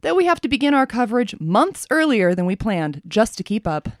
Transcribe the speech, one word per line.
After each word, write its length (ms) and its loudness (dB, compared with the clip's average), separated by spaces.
that 140 0
we 100 4
have 160 2
to 60 -4
begin 280 2
our 100 4
coverage 540 -2
months 500 0
earlier 460 2
than 100 -2
we 100 -2
planned 520 -4
just 320 0
to 40 -6
keep 220 -4
up. 240 -4